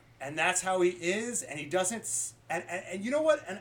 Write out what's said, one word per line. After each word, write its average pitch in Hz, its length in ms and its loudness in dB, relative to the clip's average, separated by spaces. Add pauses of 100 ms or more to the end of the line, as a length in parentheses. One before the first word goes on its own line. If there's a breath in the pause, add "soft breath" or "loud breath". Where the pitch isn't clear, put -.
(200)
And 147 180 -6
that's 180 240 2
how 185 180 2
he 180 100 6
is, 190 520 -2
and 147 160 -8
he 147 80 -8
doesn't 185 360 0
s-, - 320 -4 (160)
and, 175 180 -2
and, 180 220 -6
and 196 140 -6
you 247 60 -4
know 294 120 2
what? 302 260 6
And, 202 120 -6